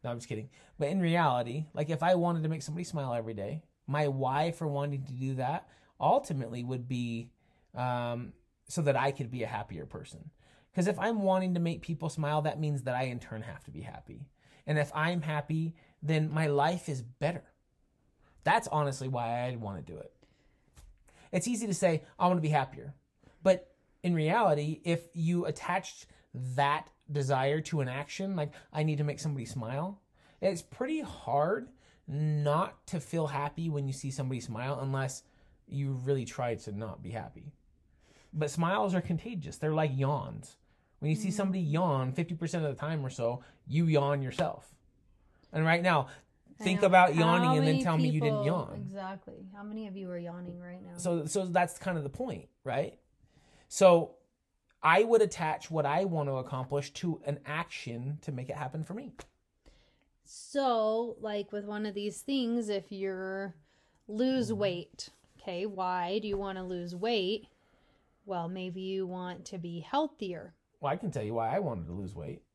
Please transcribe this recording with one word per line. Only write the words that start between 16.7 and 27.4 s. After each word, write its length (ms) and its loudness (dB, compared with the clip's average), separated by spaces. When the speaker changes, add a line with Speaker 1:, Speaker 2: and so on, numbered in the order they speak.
Speaker 1:
is 140 -4
better. 440 -4
That's 240 2
honestly 400 0
why 380 -2
I'd 160 -4
wanna 200 -6
do 160 -12
it. 160 -14
It's 160 0
easy 180 -2
to 80 0
say, 300 2
"I 80 6
wanna 140 4
be 80 0
happier." 440 -2
But 320 4
in 100 2
reality, 680 2
if 300 0
you 320 0
attached 600 -4
that 320 2
desire 500 2